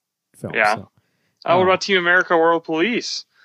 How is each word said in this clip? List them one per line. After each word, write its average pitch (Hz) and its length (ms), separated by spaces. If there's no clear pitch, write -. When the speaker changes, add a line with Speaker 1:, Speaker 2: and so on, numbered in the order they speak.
Speaker 1:
films. 90 220
Speaker 2:
Yeah. 107 180
Speaker 1:
So. 98 140
Speaker 2:
Oh, 170 120
what 185 60
Speaker 1:
Uh, 185 60
Speaker 2:
about 185 120
Team 196 160
America: 175 400
World 165 260
Police? 175 600